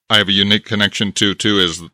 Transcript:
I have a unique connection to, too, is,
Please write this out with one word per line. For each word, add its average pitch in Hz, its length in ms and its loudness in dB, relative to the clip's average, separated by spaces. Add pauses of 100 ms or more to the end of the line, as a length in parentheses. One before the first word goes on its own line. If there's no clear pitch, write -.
I 107 100 2
have 98 100 2
a 101 40 0
unique 101 320 2
connection 101 480 -2
to, 101 220 0
too, 107 240 0
is, 85 240 0 (120)